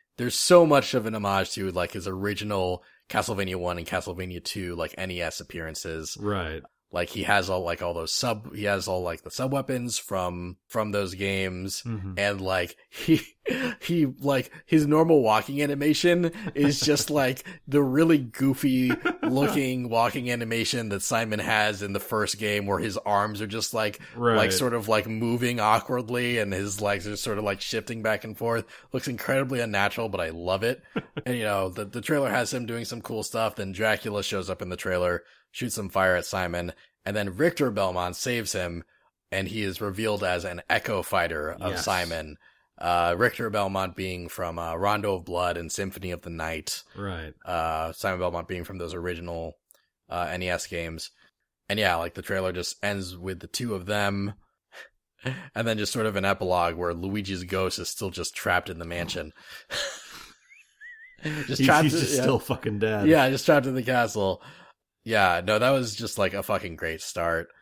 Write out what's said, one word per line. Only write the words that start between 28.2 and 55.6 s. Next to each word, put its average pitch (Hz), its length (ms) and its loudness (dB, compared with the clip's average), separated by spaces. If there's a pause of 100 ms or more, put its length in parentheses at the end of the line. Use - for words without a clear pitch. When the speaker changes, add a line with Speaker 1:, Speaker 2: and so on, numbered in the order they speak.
Speaker 1:
and 110 160 -12
forth. 117 280 0 (260)
Looks 131 160 -4
incredibly 131 500 -2
unnatural, 107 520 0
but 95 100 -4
I 82 100 -2
love 87 320 -2
it. 120 180 0 (140)
Speaker 2:
<laughs> - 80 -4 (240)
Speaker 1:
And, 127 120 -2
you 110 60 -2
know, 98 260 0
the, 101 160 -8
the 117 160 -8
trailer 139 260 2
has 113 240 0
him 120 140 -4
doing 117 180 -6
some 120 160 -10
cool 110 220 -6
stuff. 113 340 -2
Then 98 160 -6
Dracula 104 500 0
shows 95 280 -2
up 90 100 -4
in 92 80 -8
the 90 80 -6
trailer, 90 460 0 (300)
shoots 120 240 -6
some 101 120 -4
fire 92 280 4
at 85 100 -2
Simon. 87 460 -4 (340)
And 104 100 -2
then 98 200 -4
Richter 143 340 2
Belmont 90 460 0
saves 120 360 -4
him, 87 300 -4 (500)
and 95 160 -2
he 107 140 -4
is 95 180 -4
revealed 104 420 -2
as 90 220 0
an 87 240 -6
Echo 104 340 0
Fighter 82 500 0
of 90 220 -4
Speaker 2:
Yes. 87 100 -4
Speaker 1:
Simon. 82 520 -2 (400)
Uh, 87 400 2
Richter 117 320 0
Belmont 95 480 -2
being 92 320 -6
from, 85 300 -6
uh, 82 160 -4
Rondo 101 400 0
of 87 100 -6
Blood 87 320 0
and 85 160 -8
Symphony 95 380 -6
of 85 120 -6
the 87 80 -12
Night. 80 520 -6 (120)
Speaker 2:
Right. 85 380 -8 (140)
Speaker 1:
Uh, 82 460 -2
Simon 95 280 -2
Belmont 87 280 -2
being 87 160 -6
from 98 120 -12
those 85 160 -6
original, 85 600 -6 (560)
uh, 87 200 -2
N 90 120 -4
E 90 80 -2
S 87 160 -2
games. 82 440 -8 (600)
And 104 80 -2
yeah, 95 160 4
like, 85 200 -2
the 98 80 -10
trailer 95 300 0
just 87 320 -6
ends 95 320 -4
with 87 240 -8
the 87 60 -14
two 120 280 -4
of 90 120 -8
them, 101 480 0 (560)
<laughs> - 640 -12
and 113 120 -2